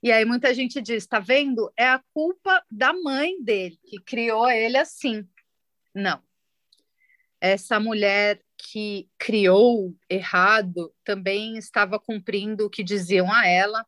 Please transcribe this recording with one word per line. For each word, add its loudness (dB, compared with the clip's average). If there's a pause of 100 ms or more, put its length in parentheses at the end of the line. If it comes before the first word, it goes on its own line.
E 2
aí 4
muita 0
gente -4
diz, -6
"Tá -2
vendo? 0
É 2
a 2 (140)
culpa -2
da 0
mãe -4
dele, -4
que -18
criou -2
ele 2
assim." -4 (680)
Não. -4 (1200)
Essa 0
mulher 0 (160)
que -10
criou 4 (120)
errado 0 (100)
também -4
estava -2
cumprindo -6
o -8
que -10
diziam 0
a 4
ela 0